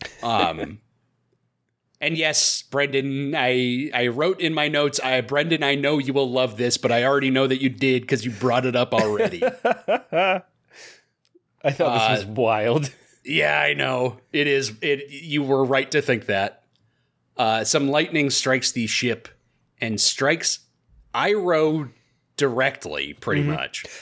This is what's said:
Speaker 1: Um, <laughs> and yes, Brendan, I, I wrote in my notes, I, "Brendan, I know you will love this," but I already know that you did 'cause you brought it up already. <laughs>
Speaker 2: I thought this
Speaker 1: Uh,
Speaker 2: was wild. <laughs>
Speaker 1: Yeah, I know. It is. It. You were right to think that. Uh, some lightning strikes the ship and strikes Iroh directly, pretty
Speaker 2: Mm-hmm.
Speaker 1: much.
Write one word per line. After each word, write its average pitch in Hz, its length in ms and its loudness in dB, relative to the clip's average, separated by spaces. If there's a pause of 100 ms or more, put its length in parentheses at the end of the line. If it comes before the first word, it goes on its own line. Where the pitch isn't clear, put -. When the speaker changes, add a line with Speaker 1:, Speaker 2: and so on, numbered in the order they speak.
(240)
Speaker 1:
Um, 90 560 -2 (580)
<laughs> - 640 -20
and 156 160 -2
yes, - 460 -2
Brendan, 139 720 -2
I, 127 580 0
I 123 140 0
wrote 156 340 -2
in 160 140 0
my 151 140 0
notes, 147 340 0
I, 131 180 2
"Brendan, 147 400 0
I 143 140 0
know 143 240 0
you 135 140 -2
will 135 180 2
love 127 260 0
this," 120 200 0
but 117 140 0
I 117 120 4
already 135 260 2
know 135 180 4
that 131 140 0
you 135 80 2
did 127 380 0
'cause 117 180 -2
you 123 60 -6
brought 120 340 0
it 123 100 0
up 123 180 0
already. 180 520 2
<laughs> - 180 -4 (520)
Speaker 2:
I 185 260 0 (1200)
thought 147 60 0
this 147 120 0
Speaker 1:
Uh, 117 300 2
Speaker 2:
was 104 140 0
wild. 113 680 2
<laughs> - 40 -20 (280)
Speaker 1:
Yeah, 147 320 2
I 147 140 2
know. 127 460 -2 (120)
It 147 140 2
is. 135 280 0 (100)
It. 139 260 -2
You 147 320 -4
were 135 240 2
right 135 240 2
to 151 140 0
think 120 240 0
that. 98 340 0 (760)
Uh, 113 280 2
some 139 260 0
lightning 151 400 0
strikes 131 420 0
the 117 140 -2
ship - 420 -2 (540)
and 110 180 -2
strikes - 600 0 (560)
Iroh 156 720 0 (480)
directly, 117 760 -2
pretty 95 280 -2
Speaker 2:
Mm-hmm. 143 120 0
Speaker 1:
much. - 320 -8 (160)